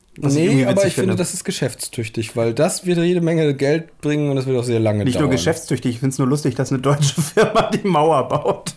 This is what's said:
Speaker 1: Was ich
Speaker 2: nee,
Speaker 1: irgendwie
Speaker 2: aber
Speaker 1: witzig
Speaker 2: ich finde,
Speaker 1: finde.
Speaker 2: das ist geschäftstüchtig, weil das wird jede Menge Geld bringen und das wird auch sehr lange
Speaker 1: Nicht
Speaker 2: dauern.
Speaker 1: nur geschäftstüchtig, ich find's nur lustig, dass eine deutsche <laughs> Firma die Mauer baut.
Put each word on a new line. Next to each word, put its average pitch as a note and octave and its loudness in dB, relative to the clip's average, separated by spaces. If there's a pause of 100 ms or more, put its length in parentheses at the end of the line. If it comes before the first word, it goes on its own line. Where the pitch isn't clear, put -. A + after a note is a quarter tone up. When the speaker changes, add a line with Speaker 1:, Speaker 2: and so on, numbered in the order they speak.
(200)
Speaker 1:
Was C#3+ 0
ich C#3+ 4
Speaker 2:
nee, D#3+ 2
Speaker 1:
irgendwie C3+ 4
Speaker 2:
aber B2 2
Speaker 1:
witzig G3 4
Speaker 2:
ich - -2
finde, - 0
Speaker 1:
finde. F3+ 0
Speaker 2:
das - -4
ist - -10
geschäftstüchtig, - -6
weil A#2 0
das D#3+ -2
wird F3+ 0
jede E3+ 2
Menge D#3+ 2
Geld D3 -2
bringen D3 0
und C#3 0
das C3+ -2
wird C3 0
auch A#2 -4
sehr A#2 0
lange G#2+ 0
Speaker 1:
Nicht B2+ 0
Speaker 2:
dauern. D3+ 2
Speaker 1:
nur C3 0
geschäftstüchtig, C3 -2
ich A#2 -10
find's C3+ -2
nur C3+ 2
lustig, C#3+ 0
dass C3+ -2
eine C3 -2
deutsche C#3+ 0
<laughs> - -
Firma G#3+ 2
die G#3+ -2
Mauer D3+ 2
baut. - -4